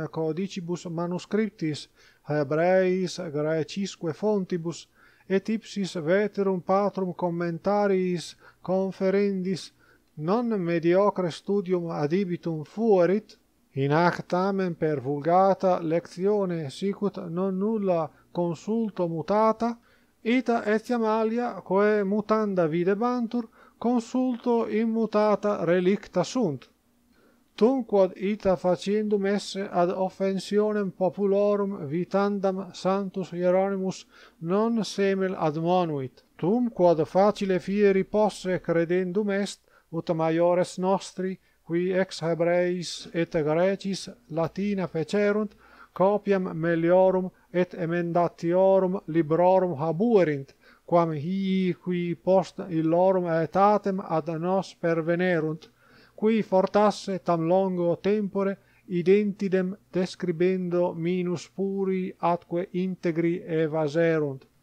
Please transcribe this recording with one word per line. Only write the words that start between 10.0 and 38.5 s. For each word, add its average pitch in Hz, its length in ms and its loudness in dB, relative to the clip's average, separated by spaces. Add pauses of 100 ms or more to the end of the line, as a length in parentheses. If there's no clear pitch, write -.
non 208 320 -2 (120)
mediocre 175 720 2
studium 180 600 -2
adibitum 165 760 -2
fuerit, 202 720 2 (380)
in 139 180 0
hac 165 340 2
tamen 185 480 0
per 156 260 -2
vulgata 180 800 2
lectione 170 920 -2
sicut 196 480 -4 (100)
non 185 300 -2
nulla 190 520 0 (220)
consulto 185 760 -2
mutata, 214 680 0 (460)
ita 240 420 0
etiam 220 400 0
alia, 220 580 -2
quae 208 420 2
mutanda 202 640 0
videbantur, 220 840 0 (300)
consulto 240 880 0
immutata 214 1000 0
relicta 180 600 2
sunt. 165 440 -4 (840)
Tum 254 300 2
quod 190 320 2
ita 196 400 -2
faciendum 196 680 -2
esse 196 440 -4
ad 180 200 0
offensionem 196 1000 -2
populorum 202 960 0
vitandam 190 840 -2
sanctus 190 580 -4
Hieronymus 190 760 0 (320)
non 208 460 0
semel 190 500 -2
admonuit. 160 880 -2 (140)
Tum 233 340 0
quod 170 360 4
facile 190 520 2
fieri 196 460 2
posse 185 560 -2